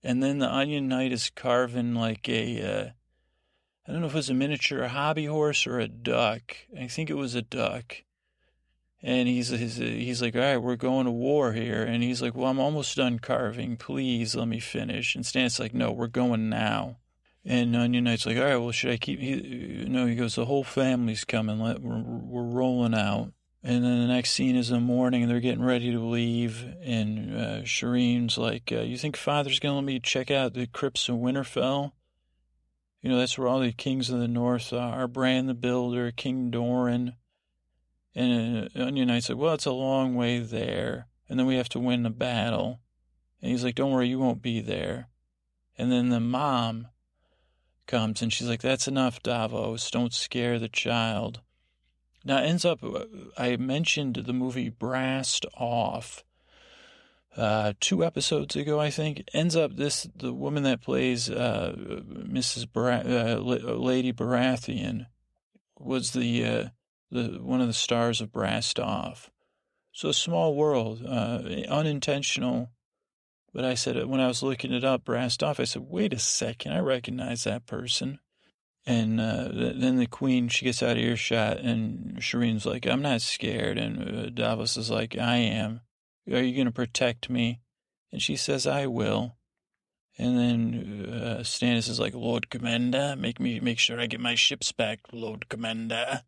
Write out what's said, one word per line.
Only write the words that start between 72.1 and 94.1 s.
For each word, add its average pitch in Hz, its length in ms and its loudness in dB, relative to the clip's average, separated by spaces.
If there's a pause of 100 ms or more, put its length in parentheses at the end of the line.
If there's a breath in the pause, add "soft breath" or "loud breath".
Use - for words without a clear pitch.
But 127 140 -4
I 127 80 0
said, 120 320 -2
when 131 160 0
I 127 60 4
was 123 160 -2
looking 131 300 -2
it 123 100 0
up, 131 220 2
Brassed 123 360 0
Off, 147 180 0
I 127 40 2
said, 127 240 -4
"Wait 185 260 0
a 107 60 -4
second, 117 540 -2
I 180 80 0
recognize 127 640 -2
that 117 200 -4
person." 131 540 -4 (640)
And, 113 380 2
uh, 110 280 0
th-, 123 260 -2
then 127 220 2
the 120 100 4
queen, 127 400 2
she 117 180 0
gets 123 160 0
out 120 160 4
of 117 60 2
earshot, 113 560 2
and - 600 -2
Shireen's 117 460 0
like, 120 220 -2
"I'm 123 160 4
not 127 180 2
scared." 107 560 -2
And, 110 240 -4
uh, 110 280 -6
Davos 113 460 0
is 113 140 -4
like, 113 280 -2
"I 120 180 2
am. 110 460 0 (500)
Are 127 100 2
you 127 160 0
gonna 123 140 2
protect 120 580 -2
me?" 120 300 0 (520)
And - 120 -4
she 143 120 -2
says, 135 300 -2
"I 139 220 0
will." 113 480 0 (840)
And 123 180 0
then, 117 720 0
uh, 117 360 -4
Stannis 117 460 0
is 120 100 -2
like, - 160 0
"Lord 117 340 -2
Commander, 123 640 0
make 120 240 -4
me, 120 200 -2
make 120 180 0
sure 117 220 2
I 120 80 0
get 117 120 -4